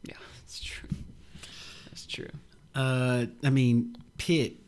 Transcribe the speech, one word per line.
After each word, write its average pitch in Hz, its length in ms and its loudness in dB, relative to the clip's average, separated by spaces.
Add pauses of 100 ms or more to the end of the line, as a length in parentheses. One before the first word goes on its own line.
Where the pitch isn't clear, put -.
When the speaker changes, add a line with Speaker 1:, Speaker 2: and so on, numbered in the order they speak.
Speaker 1:
Yeah, - 100 -12 (260)
that's - 220 -14
true. - 260 -12 (1000)
That's - 160 -16
true. - 240 -10 (440)
Speaker 2:
Uh, 127 520 2 (180)
I 143 60 4
mean, 123 480 4 (200)
Pitt. 156 360 2 (140)